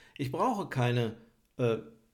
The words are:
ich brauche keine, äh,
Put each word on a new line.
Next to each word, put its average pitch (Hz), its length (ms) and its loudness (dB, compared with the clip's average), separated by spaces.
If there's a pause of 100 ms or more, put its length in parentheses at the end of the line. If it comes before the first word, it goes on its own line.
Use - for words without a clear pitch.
(180)
ich 131 140 -4
brauche 196 360 0
keine, 120 480 0 (420)
äh, 117 200 2 (360)